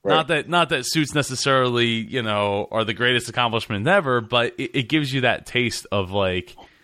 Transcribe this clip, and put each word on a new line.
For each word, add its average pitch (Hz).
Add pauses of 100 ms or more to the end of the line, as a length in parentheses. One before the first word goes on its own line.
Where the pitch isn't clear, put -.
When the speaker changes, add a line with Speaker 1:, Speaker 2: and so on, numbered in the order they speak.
Speaker 1:
right. 147
Speaker 2:
Not 156
that, 151
not 170
that 135
suits 156
necessarily, 127
you 113
know, 104
are 113
the 110
greatest 123
accomplishment 113
ever, 151
but 117
it, 131
it 131
gives 147
you 135
that 117
taste 123
of, 98
like, 92 (300)